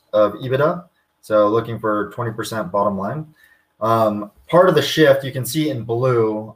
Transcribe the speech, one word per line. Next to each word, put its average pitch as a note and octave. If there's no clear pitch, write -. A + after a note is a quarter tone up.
of G#2
ebitda. C#3+
So G#2+
looking A2+
for G#2
twenty A#2
percent G#2+
bottom G2+
line. B2+
Um, G#2+
part F3+
of D#3+
the D3
shift C#3
you C3
can B2+
see D3+
in A#2+
blue, A2+